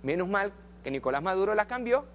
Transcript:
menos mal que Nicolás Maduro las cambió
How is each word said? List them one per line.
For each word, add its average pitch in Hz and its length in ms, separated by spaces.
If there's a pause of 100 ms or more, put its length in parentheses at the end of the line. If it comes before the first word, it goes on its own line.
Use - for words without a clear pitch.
menos 170 240
mal 196 240 (320)
que 135 80
Nicolás 135 280
Maduro 190 360
las 208 100
cambió 247 380 (100)